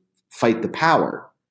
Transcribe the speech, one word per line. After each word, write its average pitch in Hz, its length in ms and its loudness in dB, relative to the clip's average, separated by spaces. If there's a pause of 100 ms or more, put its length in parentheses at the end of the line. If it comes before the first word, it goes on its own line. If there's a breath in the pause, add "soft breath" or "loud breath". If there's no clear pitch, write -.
(280)
fight 117 320 0
the 101 80 -4
power 151 640 0 (200)